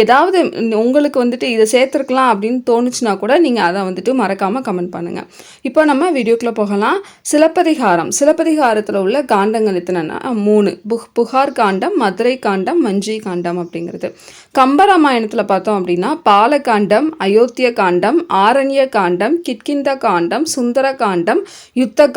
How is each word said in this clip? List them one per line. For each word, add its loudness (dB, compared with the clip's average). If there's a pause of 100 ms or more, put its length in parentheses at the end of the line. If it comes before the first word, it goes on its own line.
ஏதாவது 4 (460)
உங்களுக்கு 2
வந்துட்டு -4
இதை 4
சேர்த்துருக்கலாம் 0
அப்படின்னு -2 (100)
தோணுச்சுன்னா 0 (100)
கூட 0 (100)
நீங்க 0
அதை -2
வந்துட்டு -4 (100)
மறக்காம -2
கமெண்ட் -4
பண்ணுங்க. -8 (480)
இப்போ 2
நம்ம 0
வீடியோக்குள்ள 0
போகலாம். -2 (320)
சிலப்பதிகாரம். 2
சிலப்பதிகாரத்துல 0
உள்ள 0 (120)
காண்டங்கள் 0
எத்தனைன்னா -4 (300)
மூணு. 4 (180)
புக்-, -6 (100)
புகார் 0
காண்டம், 0
மதுரை -2 (100)
காண்டம், 0
வஞ்சி -2 (120)
காண்டம் -4
அப்படிங்கிறது. -10 (480)
கம்பராமாயணத்துல 2
பார்த்தோம் 0
அப்படின்னா -2 (180)
பாலகாண்டம், 2 (200)
அயோத்திய 2 (100)
காண்டம், 2 (240)
ஆரண்ய 2 (100)
காண்டம், 0 (100)
கிட்கிந்த -4 (100)
காண்டம், -2 (100)
சுந்தர 0 (100)
காண்டம், 0 (400)
யுத்த 2